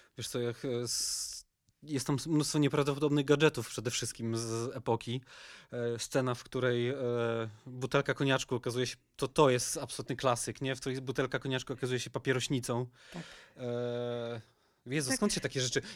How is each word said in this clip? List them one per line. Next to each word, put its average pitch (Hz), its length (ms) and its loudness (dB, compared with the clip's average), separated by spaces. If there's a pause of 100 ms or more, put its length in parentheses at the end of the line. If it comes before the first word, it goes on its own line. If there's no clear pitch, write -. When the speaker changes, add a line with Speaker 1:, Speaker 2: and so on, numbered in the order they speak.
(180)
Speaker 1:
Wiesz 120 100 -6
co, 127 120 -2
jak, 120 240 -2
e, 143 40 -2 (140)
s-, - 560 -4 (440)
jest 143 240 -2
tam 147 100 2 (100)
mnóstwo 151 320 2
nieprawdopodobnych 143 640 4
gadżetów 143 440 4
przede 117 220 -4
wszystkim 113 460 -2
z, 113 40 -2
z 117 360 -4
epoki. 120 440 0 (520)
E, 117 260 -2
scena, 127 360 0
w - 100 -8
której, 120 440 0
e, 131 60 0 (720)
butelka 127 480 0
koniaczku 135 400 2
okazuje 123 320 0
się, - 100 -8 (200)
to, 131 120 -2
to 151 220 8
jest 123 260 2
absolutny 135 400 -6
klasyk, 120 440 0
nie? 135 160 -2
W - 40 -14
której 131 200 -4
butelka 131 380 -2
koniaczku 131 340 -2
okazuje 127 280 -2
się - 100 -8
papierośnicą. 127 760 0 (260)
Speaker 2:
Tak. 170 100 -10 (340)
Speaker 1:
E, 120 840 -4 (460)
Jezu, 135 220 -2
Speaker 2:
Tak. 262 80 0
Speaker 1:
skąd 202 160 2
się - 80 -2
takie 135 200 -2
rzeczy, 127 220 0 (140)